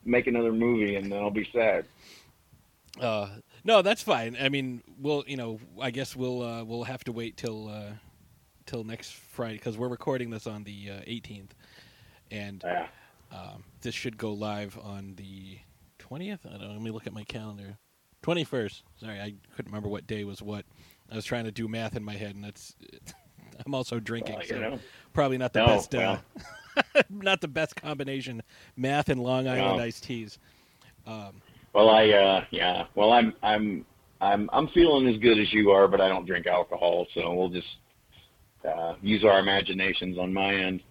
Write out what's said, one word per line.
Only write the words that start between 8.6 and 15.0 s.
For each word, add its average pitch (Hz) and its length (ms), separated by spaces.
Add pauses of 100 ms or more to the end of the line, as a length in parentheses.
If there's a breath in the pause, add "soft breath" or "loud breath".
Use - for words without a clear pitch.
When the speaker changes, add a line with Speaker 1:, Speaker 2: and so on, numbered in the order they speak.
Speaker 2:
till 117 200
next 110 280
Friday, 113 440
'cause 107 200
we're 123 120
recording 123 400
this 110 180
on 104 160
the, 101 260
uh, 98 160
eighteenth, 107 480 (800 soft breath)
and 101 340
Speaker 1:
Yeah. 87 220 (460 loud breath)
Speaker 2:
um, 98 320 (160)
this 120 120
should 113 240
go 110 140
live 104 500
on 98 340